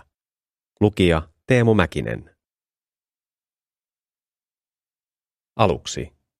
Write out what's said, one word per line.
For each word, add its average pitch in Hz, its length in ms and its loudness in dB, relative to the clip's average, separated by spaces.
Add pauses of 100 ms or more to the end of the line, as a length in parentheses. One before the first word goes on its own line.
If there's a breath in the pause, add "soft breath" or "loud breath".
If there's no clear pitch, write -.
(800)
Lukija 92 400 2 (260)
Teemu 117 260 2
Mäkinen. 67 640 -4 (3250)
Aluksi. 82 580 -4 (260)